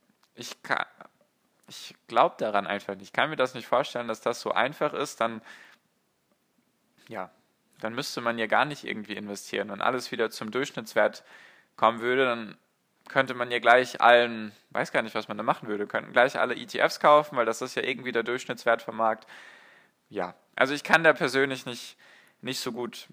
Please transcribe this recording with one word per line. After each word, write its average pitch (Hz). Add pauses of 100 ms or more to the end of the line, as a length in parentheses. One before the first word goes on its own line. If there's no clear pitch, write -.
(340)
Ich -
ka-, - (800)
ich - (120)
glaub 127
daran 104
einfach 101
nicht. 98
Ich -
kann 139
mir 151
das 127
nicht 117
vorstellen, 120
dass 110
das -
so -
einfach 147
ist. -
Dann, 113 (1700)
ja, 95 (480)
dann 110
müsste 131
man 117
ja 110
gar 110
nicht 143
irgendwie 104
investieren. 101
Wenn 101
alles 123
wieder 113
zum 110
Durchschnittswert 117 (540)
kommen 113
würde, 127
dann 117 (500)
könnte 131
man 120
ja 120
gleich 123
allen, 117 (200)
weiß 135
gar 123
nicht, 113
was 110
man 107
da 110
machen 123
würde, 104
könnten -
gleich 127
alle 123
E -
T -
Fs -
kaufen, 151
weil 117
das 110
ist 127
ja 113
irgendwie 127
der 117
Durchschnittswert 120
vom 113
Markt. 110 (800)
Ja, 90 (220)
also 135
ich 147
kann 165
da 156
persönlich 135
nicht, - (440)
nicht 127
so 127
gut 120